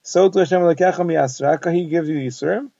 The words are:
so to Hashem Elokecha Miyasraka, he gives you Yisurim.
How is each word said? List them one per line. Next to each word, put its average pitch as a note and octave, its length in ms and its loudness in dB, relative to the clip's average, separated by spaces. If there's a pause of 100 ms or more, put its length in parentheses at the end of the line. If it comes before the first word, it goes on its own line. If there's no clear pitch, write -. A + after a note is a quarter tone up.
so F#3+ 260 2
to F#3+ 120 2
Hashem F3+ 200 2
Elokecha F3 360 2
Miyasraka, D#3 760 0
he F3 140 -2
gives D#3+ 220 -2
you D#3 80 -4
Yisurim. D3 640 -4